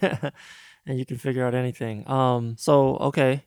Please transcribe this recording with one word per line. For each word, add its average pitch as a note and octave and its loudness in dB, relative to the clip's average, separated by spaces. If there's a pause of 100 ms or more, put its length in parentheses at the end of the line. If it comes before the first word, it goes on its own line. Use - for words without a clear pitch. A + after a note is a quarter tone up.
<laughs> D#3 -2 (560)
And C3 -4
you C3 -6
can B2 -10
figure B2+ -2
out B2 0
anything. A#2 -4
Um, B2 0
so, C#3 4
okay, C#3 0